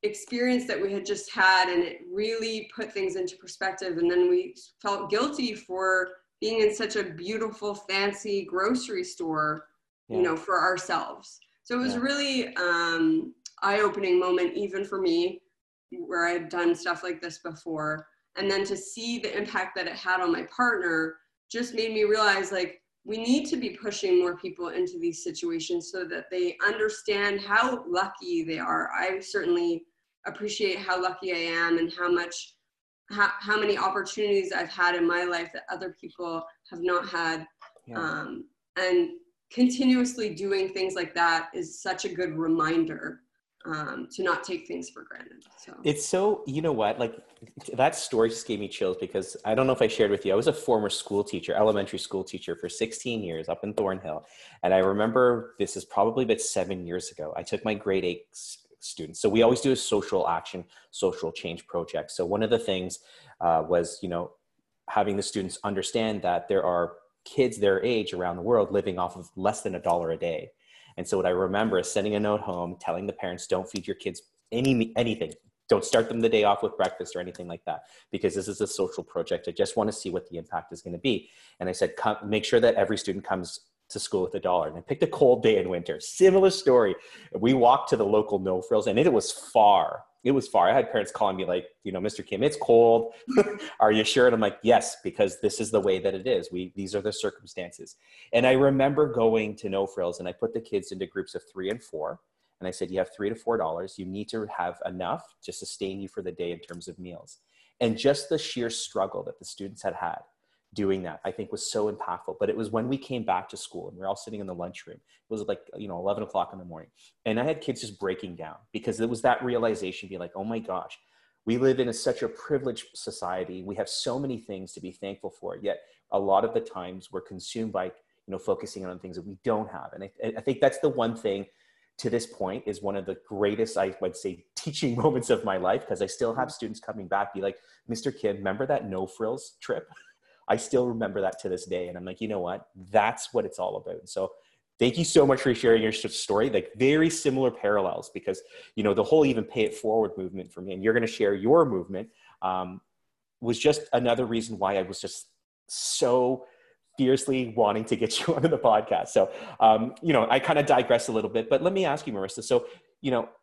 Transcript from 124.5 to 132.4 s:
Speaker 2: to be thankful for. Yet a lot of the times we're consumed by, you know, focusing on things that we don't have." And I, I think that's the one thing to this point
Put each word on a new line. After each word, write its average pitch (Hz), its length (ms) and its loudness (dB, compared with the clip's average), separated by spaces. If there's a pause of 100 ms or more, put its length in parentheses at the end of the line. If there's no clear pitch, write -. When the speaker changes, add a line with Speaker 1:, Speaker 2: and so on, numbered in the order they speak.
Speaker 2:
to - 80 -16
be 92 100 -10
thankful 101 380 -10
for. 92 260 -10
Yet 98 240 -4 (320)
a 98 80 -4
lot 98 240 4
of 113 100 0
the 113 80 0
times 92 500 -12
we're 92 100 -8
consumed 104 500 -8
by, 92 140 -2
you 90 60 -8 (400)
know, 92 80 -6
focusing - 460 -4
on 90 140 -10
things 90 160 -12
that 87 100 -12
we 98 180 -14
don't 110 280 0
have." - 220 -12
And 98 100 -14
I, 98 80 -14 (260)
I 113 40 -12
think 135 180 -2
that's 135 200 4
the 151 100 4
one 117 260 0
thing 98 300 -2 (520)
to 123 140 -2
this 117 160 0
point 101 400 -6